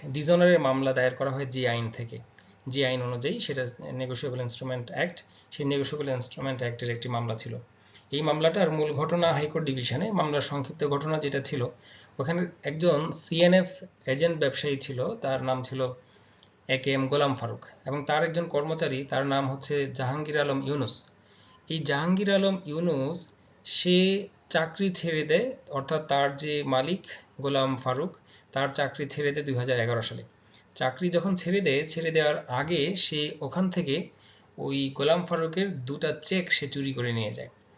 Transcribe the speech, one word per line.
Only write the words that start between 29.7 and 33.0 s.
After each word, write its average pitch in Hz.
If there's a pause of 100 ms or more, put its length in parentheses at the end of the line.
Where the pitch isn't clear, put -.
এগারো 117
সালে। 117 (520)
চাকরি 127
যখন 175
ছেড়ে 180
দেয়, 147
ছেড়ে 160
দেওয়ার 151 (120)
আগে 156
সে 156 (200)